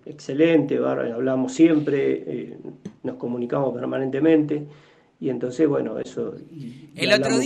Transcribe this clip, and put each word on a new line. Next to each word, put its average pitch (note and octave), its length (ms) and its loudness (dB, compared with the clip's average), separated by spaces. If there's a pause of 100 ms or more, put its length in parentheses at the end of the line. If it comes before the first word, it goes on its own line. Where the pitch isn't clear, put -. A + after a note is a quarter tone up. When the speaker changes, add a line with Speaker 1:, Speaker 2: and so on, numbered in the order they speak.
Speaker 1:
excelente, C#3+ 720 2
bárbara, B2+ 380 -2
hablamos C3 380 0
siempre, D3 720 4
eh, - 300 -8 (460)
nos B2+ 120 -6
comunicamos B2 580 -2
permanentemente, C3+ 960 0 (540)
y - 80 -2
entonces, B2+ 400 0
bueno, B2 300 -2
eso, A#2+ 360 -8 (160)
y, D3 140 -16
y - 320 -18
Speaker 2:
El F3+ 160 2
otro G#3 140 2
Speaker 1:
hablamos A3+ 100 2
un - 80 2